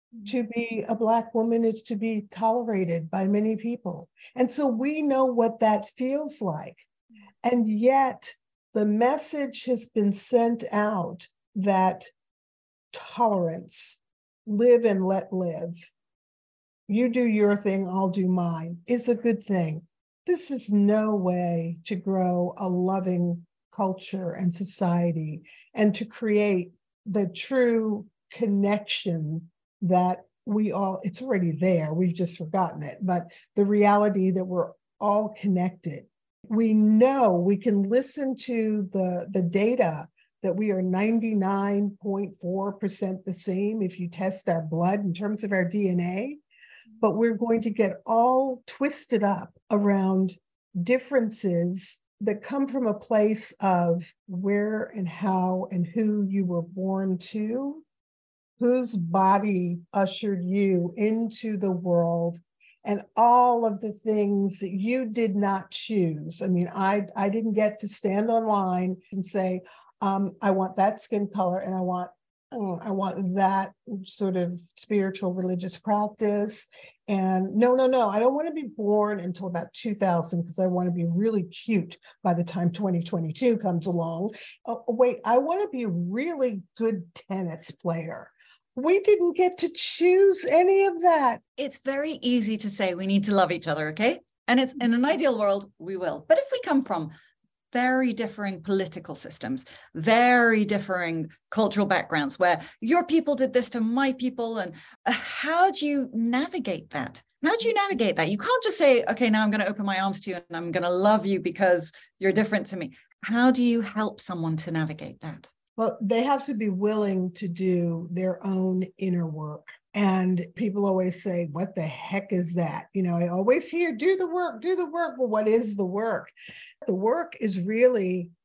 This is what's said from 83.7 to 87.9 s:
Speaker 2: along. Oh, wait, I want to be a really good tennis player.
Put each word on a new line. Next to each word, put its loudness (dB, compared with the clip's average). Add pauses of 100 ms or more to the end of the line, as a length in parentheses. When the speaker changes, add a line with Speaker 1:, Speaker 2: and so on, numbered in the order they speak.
Speaker 2:
along. -2 (340)
Oh, -8
wait, 2
I 4
want 2
to -2
be -6
a -2
really -2 (140)
good -2 (120)
tennis -8
player. -6 (460)